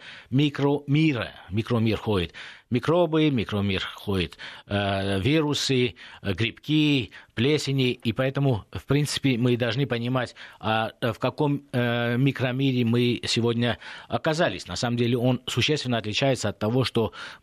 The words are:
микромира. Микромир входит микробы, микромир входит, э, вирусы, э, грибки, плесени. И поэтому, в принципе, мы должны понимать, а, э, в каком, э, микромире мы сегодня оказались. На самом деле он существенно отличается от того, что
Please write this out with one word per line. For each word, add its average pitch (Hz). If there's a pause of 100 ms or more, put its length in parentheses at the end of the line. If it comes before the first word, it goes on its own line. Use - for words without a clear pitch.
(300)
микромира. 143 (180)
Микромир 110
входит 95 (360)
микробы, 156
микромир 101 (140)
входит, 95 (280)
э, 98
вирусы, 135 (280)
э, 98
грибки, 139 (240)
плесени. 135
И 117
поэтому, 135
в -
принципе, 135
мы 123
должны 120
понимать, 120 (240)
а, 110 (100)
э, 117
в -
каком, 143 (100)
э, 120
микромире 131
мы 120
сегодня 120 (300)
оказались. 156
На 90
самом 120
деле 120
он 123
существенно 127
отличается 110
от 95
того, 123
что 113 (300)